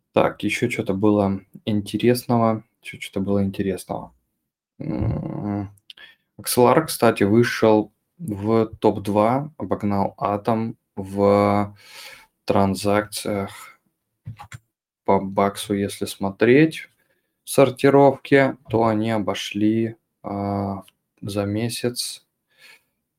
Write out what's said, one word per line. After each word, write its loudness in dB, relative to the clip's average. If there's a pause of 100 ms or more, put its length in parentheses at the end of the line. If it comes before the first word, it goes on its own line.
(140)
Так, 0
ещё -2
чё-то -4
было 2 (240)
интересного. 0 (200)
Ещё -18
чё-то -8
было 0
интересного. -6 (680)
М, -6 (680)
Акселар, 4
кстати, 2
вышел 2 (280)
в -2 (120)
топ-два, 0
обогнал -4
Атом -2 (200)
в 2 (720)
транзакциях -2 (1300)
по 4
баксу, -2
если -4
смотреть 2 (560)
в -18
сортировке, 4 (120)
то 2
они 0
обошли, -2 (280)
а, -4 (380)
за -4
месяц, -6 (920)